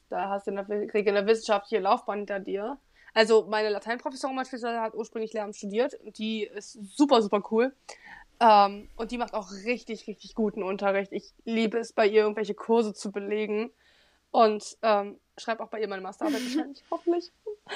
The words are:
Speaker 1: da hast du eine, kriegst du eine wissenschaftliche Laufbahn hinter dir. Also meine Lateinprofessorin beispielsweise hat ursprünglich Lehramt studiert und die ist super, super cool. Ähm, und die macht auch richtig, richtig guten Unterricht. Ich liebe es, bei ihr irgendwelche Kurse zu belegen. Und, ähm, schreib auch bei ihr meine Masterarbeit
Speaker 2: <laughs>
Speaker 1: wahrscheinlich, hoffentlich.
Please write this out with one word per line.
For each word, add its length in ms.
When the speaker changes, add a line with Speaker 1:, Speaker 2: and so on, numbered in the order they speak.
Speaker 1:
da 200
hast 180
du 40
eine, 140
kriegst 200
du 100
eine 100
wissenschaftliche 560
Laufbahn 360
hinter 220
dir. 380
Also 340
meine 220
Lateinprofessorin 680
beispielsweise 440
hat 140
ursprünglich 380
Lehramt 240
studiert 380
und 240
die 260
ist 280
super, 260
super 280
cool. 240
Ähm, 560
und 160
die 60
macht 160
auch 160
richtig, 440
richtig 260
guten 280
Unterricht. 500
Ich 200
liebe 340
es, 140
bei 140
ihr 160
irgendwelche 320
Kurse 400
zu 180
belegen. 580
Und, 520
ähm, 380
schreib 220
auch 100
bei 100
ihr 80
meine 140
Masterarbeit 400
Speaker 2:
<laughs> 20
Speaker 1:
wahrscheinlich, 460
hoffentlich. 420